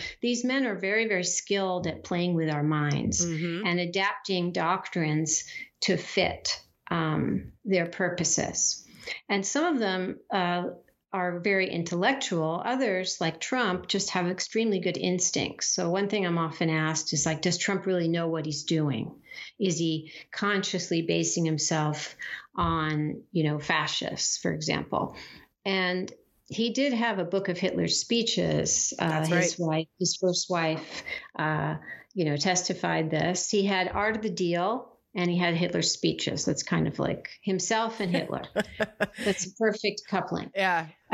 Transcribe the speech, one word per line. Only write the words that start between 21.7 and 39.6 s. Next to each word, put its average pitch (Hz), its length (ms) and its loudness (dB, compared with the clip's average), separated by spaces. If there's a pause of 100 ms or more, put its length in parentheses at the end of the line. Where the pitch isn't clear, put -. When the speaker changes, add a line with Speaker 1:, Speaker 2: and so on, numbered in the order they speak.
Speaker 1:
on, 156 720 0
you 160 140 2
know, 151 160 2
fascists, - 800 -2
for 170 140 0
example?" 156 600 -2 (500)
And 185 480 0 (360)
he 226 240 -2
did 269 200 2
have 226 280 0
a 170 40 -2
book 190 240 0
of 175 100 -2
Hitler's 175 420 0
speeches. 170 960 2
Uh, 170 100 0
Speaker 2:
That's 156 200 2
Speaker 1:
his 175 320 2
Speaker 2:
right. 165 80 0
Speaker 1:
wife, 160 200 0 (120)
his 175 200 0
first 180 300 0
wife, 160 540 -2 (340)
uh, 156 380 0 (360)
you 175 120 0
know, 147 120 2
testified 170 760 0
this. 160 360 0
He 196 160 4
had 190 220 2
Art 214 300 0
of 214 60 -6
the 220 80 -2
Deal 175 600 0 (260)
and 175 140 2
he 175 80 2
had 170 160 4
Hitler's 170 380 2
speeches. - 520 -2
That's - 200 0
kind 160 240 2
of 151 100 -4
like - 300 -2 (120)
himself 220 600 0
and 185 100 -2
Hitler. - 380 -2
Speaker 2:
<laughs> - 760 -4
Speaker 1:
That's 196 220 0
a - 80 -14
perfect 220 540 0